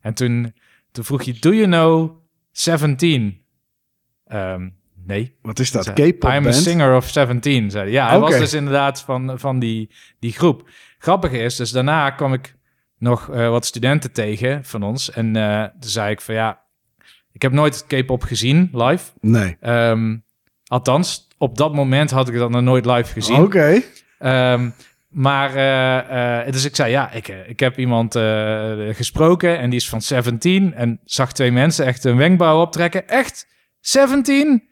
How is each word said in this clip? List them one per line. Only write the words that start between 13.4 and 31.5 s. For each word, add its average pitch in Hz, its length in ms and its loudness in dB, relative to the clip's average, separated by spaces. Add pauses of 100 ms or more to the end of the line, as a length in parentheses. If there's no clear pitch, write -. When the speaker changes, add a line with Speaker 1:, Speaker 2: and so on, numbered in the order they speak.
Speaker 1:
wat 117 160 0
studenten 131 460 -2
tegen 120 540 -4
van 107 180 -8
ons. 113 280 -6
En, 113 240 -2
eh, 107 280 0
toen 110 260 -14
zei 104 220 -4
ik 104 100 -6
van: 110 140 -8
"Ja, 110 260 -4 (680)
ik - 100 -10
heb 135 100 0
nooit 147 360 0
K-pop 131 360 -2
gezien, 143 500 2
live." 127 320 0 (140)
Speaker 2:
Nee. 107 400 2
Speaker 1:
Ehm, 113 580 0 (500)
althans, 127 600 -2 (100)
op 113 200 -4
dat 151 160 0
moment 139 380 0
had 131 180 0
ik 117 60 -6
dat 120 140 0
nog 123 120 0
nooit 127 240 2
live 120 280 0
gezien. 113 280 2
Speaker 2:
Oké. 190 400 4 (380)
Speaker 1:
Ehm, 127 500 0 (400)
maar, 139 460 0
eh, 131 880 0
eh, 135 60 -6
dus 131 140 -2
ik 143 100 -6
zei: 120 160 0
"Ja, 131 200 0
ik, 117 160 -12
eh, 95 220 -16
ik 113 100 -12
heb 131 180 0
iemand, 120 380 0
eh, 110 560 -2 (200)
gesproken 165 680 0
en 123 100 -2
die 123 100 0
is - 100 -6
van 113 120 -6
Seventeen." 143 720 0
En 117 320 -4
zag - 280 -4
twee 123 180 0